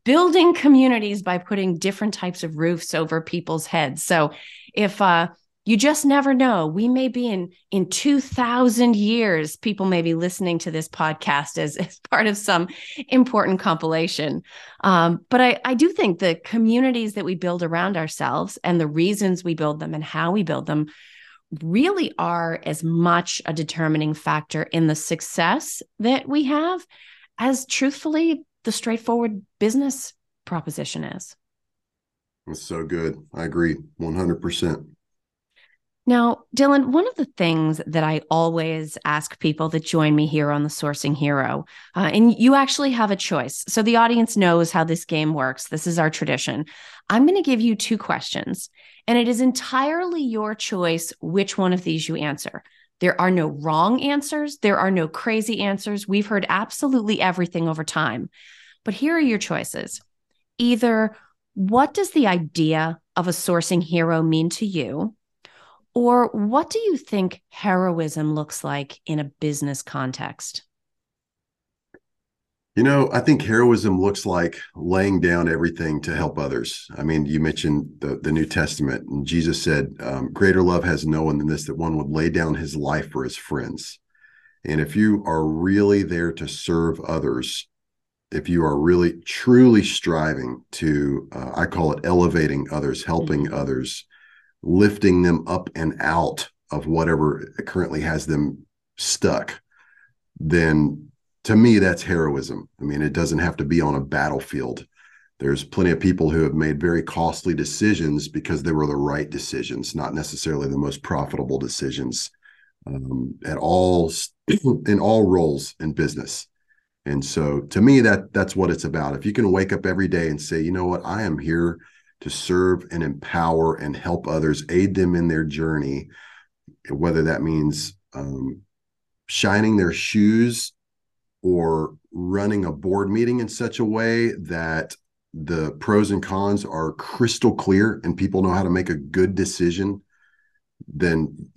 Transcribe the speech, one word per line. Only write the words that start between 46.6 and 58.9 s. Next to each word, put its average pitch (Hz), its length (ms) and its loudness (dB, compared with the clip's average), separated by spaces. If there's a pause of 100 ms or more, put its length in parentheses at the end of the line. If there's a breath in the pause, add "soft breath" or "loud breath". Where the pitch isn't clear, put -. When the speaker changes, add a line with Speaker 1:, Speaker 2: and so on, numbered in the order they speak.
Speaker 1:
I'm 226 160 6
gonna 381 160 4
give 254 200 0
you 226 160 2
two 220 220 -2
questions, - 720 -6 (380 soft breath)
and 240 100 4
it 240 120 4
is 240 120 0
entirely 294 840 0
your 214 320 -4
choice 170 640 -2
which 196 360 -2
one 185 160 2
of 180 120 0
these 160 240 -2
you 160 80 -4
answer. 151 480 -8 (340 soft breath)
There 180 220 0
are 185 100 4
no 175 160 2
wrong 156 560 0
answers. 285 560 -2
There 202 220 2
are 190 100 2
no 175 160 2
crazy 220 540 -4
answers. 202 480 -4
We've 202 180 0
heard 208 220 0
absolutely 220 720 0
everything 175 480 0
over 160 160 -4
time. 143 440 -4 (560 soft breath)
But 202 100 -4